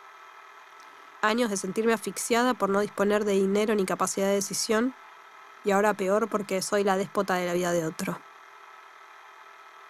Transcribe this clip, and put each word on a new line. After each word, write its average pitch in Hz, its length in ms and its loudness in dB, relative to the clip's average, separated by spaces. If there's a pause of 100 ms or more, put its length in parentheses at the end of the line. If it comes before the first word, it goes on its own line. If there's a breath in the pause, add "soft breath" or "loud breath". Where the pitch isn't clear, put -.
(1200)
Años 220 280 2
de 202 60 -2
sentirme 220 360 0
asfixiada 233 600 0
por 196 140 0
no 196 120 2
disponer 208 440 0
de 208 80 0
dinero 196 420 2
ni 190 120 0
capacidad 185 400 -2
de 196 80 2
decisión, 214 600 0 (680)
y 208 60 0
ahora 202 240 4
peor 202 340 0
porque 196 320 -2
soy 202 240 0
la 196 120 2
déspota 190 380 -2
de 180 120 -2
la 175 60 -4
vida 175 200 0
de 170 140 0
otro. 175 340 -6 (1700)